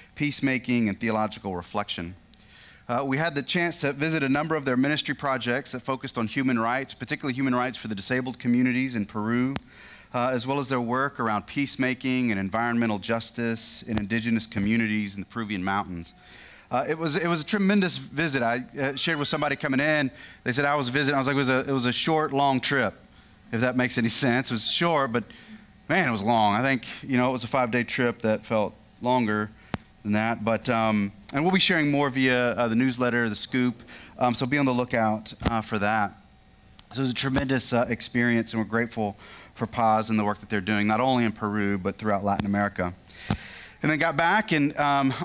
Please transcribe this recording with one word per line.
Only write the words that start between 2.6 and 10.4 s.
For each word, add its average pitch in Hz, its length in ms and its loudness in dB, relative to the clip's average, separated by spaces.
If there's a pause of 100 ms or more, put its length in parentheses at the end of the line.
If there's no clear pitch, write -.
Uh, 123 160 -2
we 135 120 -2
had 160 180 -2
the 139 80 -2
chance 170 360 -2
to 139 140 -2
visit 151 300 0
a 135 60 0
number 151 260 0
of 147 100 -2
their 127 120 0
ministry 143 360 2
projects 127 600 -2
that 123 80 -8
focused 131 360 -6
on 113 120 0
human 131 280 0
rights, 123 380 -2
particularly 139 400 -6
human 131 180 0
rights 123 240 0
for - 120 -10
the 104 80 -4
disabled 127 420 -4
communities 127 560 2
in 104 120 -2
Peru, 120 480 -2 (600)
uh, 123 180 0
as 120 140 -2